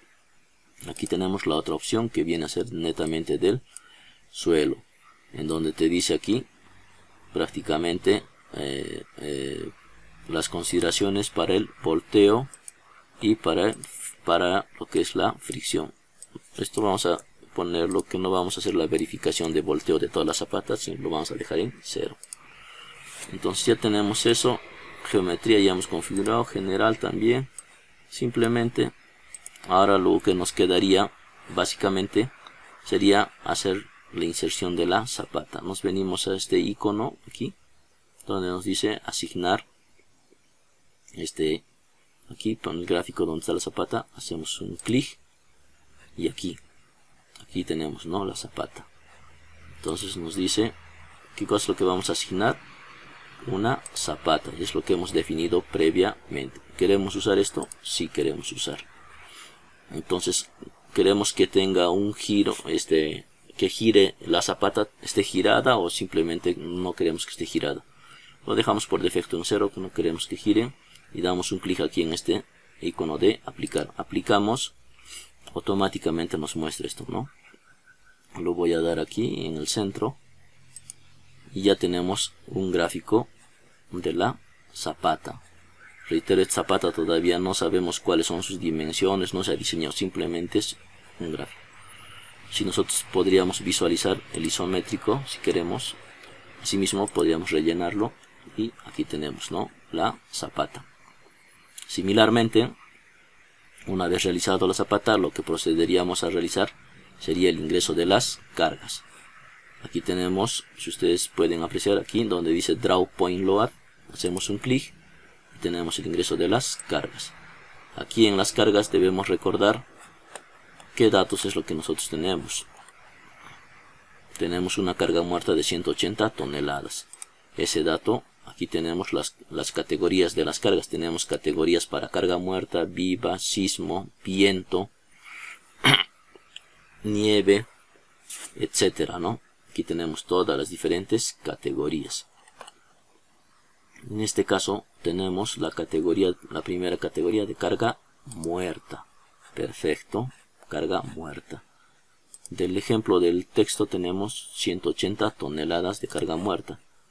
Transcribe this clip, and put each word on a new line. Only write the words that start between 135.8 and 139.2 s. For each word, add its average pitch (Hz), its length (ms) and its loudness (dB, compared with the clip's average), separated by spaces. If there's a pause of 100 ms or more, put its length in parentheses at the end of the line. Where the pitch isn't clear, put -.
<clears throat> - 1200 -2
nieve, 104 640 4 (920)
etcétera, - 640 0
¿no? 98 200 -2 (400)